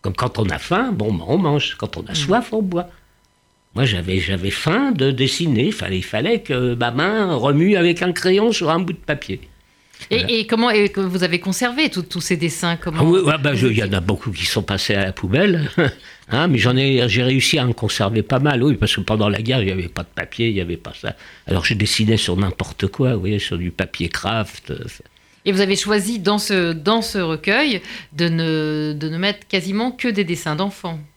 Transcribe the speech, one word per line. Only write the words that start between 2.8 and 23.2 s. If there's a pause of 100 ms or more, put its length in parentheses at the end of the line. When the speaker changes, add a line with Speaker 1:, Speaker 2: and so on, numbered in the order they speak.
Speaker 1:
Moi,
j'avais,
j'avais
faim
de
dessiner.
Il
fallait,
il
fallait
que
ma
main
remue
avec
un
crayon
sur
un
bout
de
papier. (680)
Speaker 2:
Et,
Speaker 1:
Voilà.
Speaker 2:
et
comment,
et
que
vous
avez
conservé
tous,
tous
ces
dessins,
comment
Speaker 1:
Ah
oui,
ouais,
ben,
Speaker 2:
vous
Speaker 1:
je,
il
y
en
Speaker 2:
étiez
Speaker 1:
a
beaucoup
qui
sont
passés
à
la
poubelle.
<laughs> (520)
Hein,
mais
j'en
ai,
j'ai
réussi
à
en
conserver
pas
mal,
oui,
parce
que
pendant
la
guerre,
il
n'y
avait
pas
de
papier,
il
n'y
avait
pas
ça. (320)
Alors,
je
dessinais
sur
n'importe
quoi,
vous